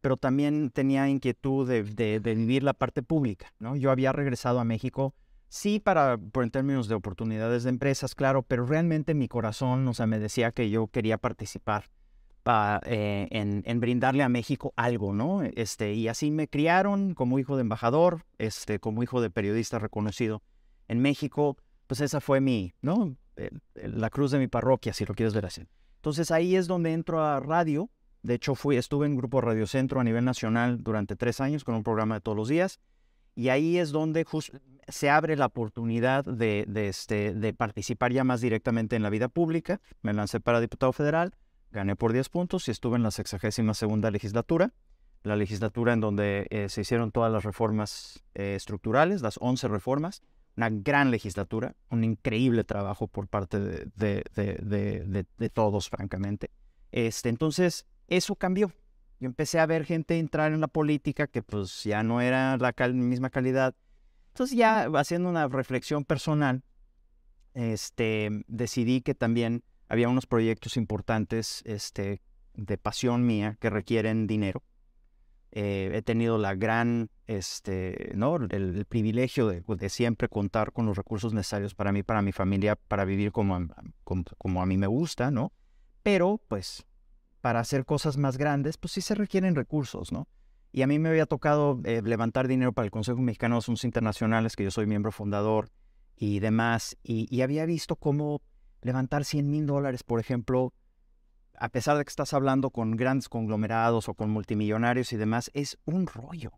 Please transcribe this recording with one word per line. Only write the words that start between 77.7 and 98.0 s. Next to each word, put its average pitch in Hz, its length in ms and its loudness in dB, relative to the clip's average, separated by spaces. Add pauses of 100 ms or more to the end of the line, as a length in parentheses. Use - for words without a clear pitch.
¿no? 127 220 0
el, 120 160 -4
el 98 340 -2
privilegio 117 640 0
de, 87 200 -4
de 101 220 -4
siempre 117 400 0
contar 104 440 0
con 117 120 -2
los 107 100 0
recursos 107 380 -4
necesarios 101 400 -4
para 101 180 -2
mí, 101 120 0
para - 180 0
mi 98 100 2
familia, 98 440 2
para - 280 -2
vivir 98 280 0
como 98 240 0
a, 87 120 -4 (360)
como, 90 200 -2 (140)
como 92 240 -2
a 92 60 0
mí 95 100 2
me 98 80 2
gusta, 131 460 0
¿no? 135 200 -2 (520)
Pero, 196 440 4
pues, - 380 -8 (560)
para 117 200 2
hacer 135 240 0
cosas 147 300 0
más 135 220 2
grandes, 143 400 0
pues - 140 -8
sí 196 100 -4
se 214 140 -2
requieren 190 400 2
recursos, 135 560 -2
¿no? - 160 -6 (440)
Y 131 120 2
a 131 40 4
mí 147 120 4
me 160 100 2
había 160 160 4
tocado, 147 580 2
eh, 113 200 0
levantar 117 440 2
dinero 127 240 4
para 113 140 0
el 101 60 -4
Consejo 117 280 -2
Mexicano 120 360 0
de 120 40 2
Asuntos 113 260 -2
Internacionales, 113 720 0
que 101 100 -2
yo 98 40 0
soy 107 160 0
miembro 104 260 0
fundador 104 600 0 (440)
y 101 260 -2
demás, 110 600 0
y, 113 340 -4
y 120 60 2
había 147 240 0
visto 165 300 -2
cómo 147 480 -2 (400)